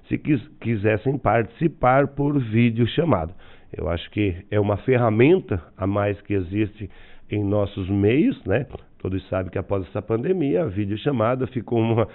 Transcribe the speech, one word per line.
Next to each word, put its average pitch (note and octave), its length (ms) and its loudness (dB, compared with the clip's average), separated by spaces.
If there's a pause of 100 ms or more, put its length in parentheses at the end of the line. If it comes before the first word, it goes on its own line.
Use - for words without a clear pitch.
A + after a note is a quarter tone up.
se - 120 -4
quis-, C3 280 -2 (140)
quisessem A2 560 0
participar B2+ 920 2
por C#3+ 300 0
videochamada. A#2 920 2 (420)
Eu D#2+ 140 -4
acho E2+ 220 -6
que G2+ 240 -2 (160)
é G#2 80 0
uma G#2 180 0
ferramenta A#2+ 840 2 (160)
a F#2+ 120 -4
mais G2+ 340 -2
que G2+ 140 -4
existe G2 520 -4 (420)
em G#2 140 -2
nossos G2+ 460 -2
meios, G#2 560 2
né? G#2+ 220 0 (320)
Todos F#2+ 300 -6
sabem F#2 220 -4
que - 60 -6
após F#2+ 300 -4
essa - 120 -6
pandemia, C#3+ 640 0
a D#3 60 -2
videochamada A2 800 -2
ficou A#2 320 -2
uma, A2+ 360 2